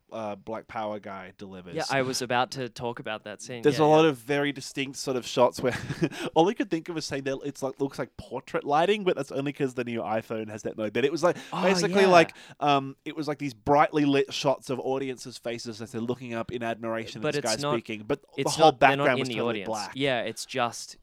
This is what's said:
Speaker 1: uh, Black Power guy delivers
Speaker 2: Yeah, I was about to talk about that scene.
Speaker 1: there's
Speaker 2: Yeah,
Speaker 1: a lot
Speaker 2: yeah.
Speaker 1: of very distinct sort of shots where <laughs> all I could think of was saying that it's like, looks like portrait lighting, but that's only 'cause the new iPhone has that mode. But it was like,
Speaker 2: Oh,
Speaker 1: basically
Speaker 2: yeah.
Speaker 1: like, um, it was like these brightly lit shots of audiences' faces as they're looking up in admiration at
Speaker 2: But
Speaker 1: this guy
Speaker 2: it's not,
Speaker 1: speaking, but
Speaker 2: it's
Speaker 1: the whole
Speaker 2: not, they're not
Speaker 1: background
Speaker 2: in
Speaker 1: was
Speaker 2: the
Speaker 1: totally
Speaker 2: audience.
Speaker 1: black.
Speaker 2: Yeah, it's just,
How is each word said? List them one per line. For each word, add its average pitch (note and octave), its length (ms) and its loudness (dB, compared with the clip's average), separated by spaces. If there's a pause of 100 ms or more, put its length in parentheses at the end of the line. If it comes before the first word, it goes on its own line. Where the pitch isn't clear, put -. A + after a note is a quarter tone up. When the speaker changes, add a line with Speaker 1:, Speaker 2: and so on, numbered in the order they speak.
(140)
Speaker 1:
uh, G#2 220 -8
Black A2 320 -10
Power G#2+ 320 -6
guy G2 380 -14
delivers F#2 360 -14
Speaker 2:
Yeah, D#3 160 -6
I C3+ 120 2
was B2+ 200 -4
about B2 300 0
to C3 160 -8
talk A#2+ 320 -8
about A2 240 -8
that G#2 180 -14
scene. B2 200 -14
Speaker 1:
there's C3+ 180 4
Speaker 2:
Yeah, D#3 60 4
Speaker 1:
a - 20 6
lot D#3 160 6
Speaker 2:
yeah. D#3+ 60 4
Speaker 1:
of C3+ 80 -2
very C#3+ 340 -2
distinct C3+ 460 -8
sort C3+ 180 -2
of A#2+ 100 -4
shots - 360 4
where B2 120 0 (320)
<laughs> - 300 -6
all E3 140 6
I A#3 40 0
could A#3 160 -4
think E3 200 -4
of E3+ 60 -6
was D#3 100 -6
saying C#3 180 -6
that C3+ 220 -4
it's C#3 180 -8
like, C3+ 160 -4
looks C#3 180 -2
like C#3+ 200 -8
portrait - 480 -6
lighting, F3+ 400 2
but F3+ 100 0
that's C#3+ 160 -6
only C#3 220 -4
'cause C3+ 220 -2
the B2 100 -2
new A#2 160 -4
iPhone A2 480 -4
has G#2+ 140 -10
that - 140 -8
mode. G#2+ 140 -2
But A#2+ 140 4
it D3 80 2
was D3+ 100 -2
like, F3 140 4 (160)
Speaker 2:
Oh, E3+ 100 -4
Speaker 1:
basically F#3+ 380 4
Speaker 2:
yeah. F#3+ 60 8
Speaker 1:
like, F3 280 8 (240)
um, C#3 460 2
it D3+ 100 -8
was D3+ 140 -6
like C#3+ 80 -4
these C#3+ 160 -6
brightly C#3+ 500 4
lit C#3 300 4
shots - 360 0
of B2+ 120 -4
audiences' C3 560 -6
faces A#2 440 -8
as A2 120 -12
they're A2+ 80 -4
looking A#2+ 320 -4
up A2+ 180 -6
in A#2+ 100 -6
admiration A2+ 600 -6
at - 20 -6
Speaker 2:
But D3 120 -2
Speaker 1:
this D3 100 -4
guy A2 80 0
Speaker 2:
it's A2 100 -2
not, D3 120 0
Speaker 1:
speaking, A2 300 -6
but C#3 140 -4 (160)
Speaker 2:
it's C#3+ 220 -2
Speaker 1:
the D#3 60 6
whole D#3 80 12
Speaker 2:
not, B2+ 100 0
they're C#3 160 8
not C#3+ 80 2
Speaker 1:
background C3+ 120 4
Speaker 2:
in C3+ 40 0
Speaker 1:
was C3 80 -4
Speaker 2:
the A#2+ 60 -4
Speaker 1:
totally A#2+ 160 -2
Speaker 2:
audience. G#2+ 180 -6
Speaker 1:
black. G#2 260 -6
Speaker 2:
Yeah, C3 280 -2
it's A2 220 -8
just, - 580 -6